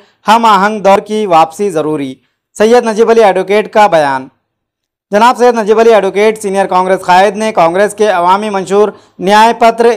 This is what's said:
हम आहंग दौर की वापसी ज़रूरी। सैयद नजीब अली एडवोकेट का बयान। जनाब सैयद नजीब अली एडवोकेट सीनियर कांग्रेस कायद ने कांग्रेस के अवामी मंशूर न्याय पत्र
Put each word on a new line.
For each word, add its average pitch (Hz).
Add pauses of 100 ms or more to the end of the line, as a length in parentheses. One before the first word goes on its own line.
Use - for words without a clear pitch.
(240)
हम 226
आहंग 208
दौर 196
की 214
वापसी 170
ज़रूरी। 151 (400)
सैयद 233
नजीब 220
अली 226
एडवोकेट 190
का 208
बयान। 139 (840)
जनाब 226
सैयद 240
नजीब 214
अली 226
एडवोकेट 208
सीनियर 196
कांग्रेस 185
कायद 190
ने 220
कांग्रेस 190
के 214
अवामी 185
मंशूर 202 (240)
न्याय 214
पत्र 226